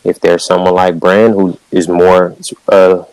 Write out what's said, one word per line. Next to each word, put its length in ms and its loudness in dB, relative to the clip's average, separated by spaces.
if 160 -6
there's 260 0
someone 280 -2
like 240 0
Brynn 340 2
who 260 -2
is 180 -2
more, 460 2
uh, 440 2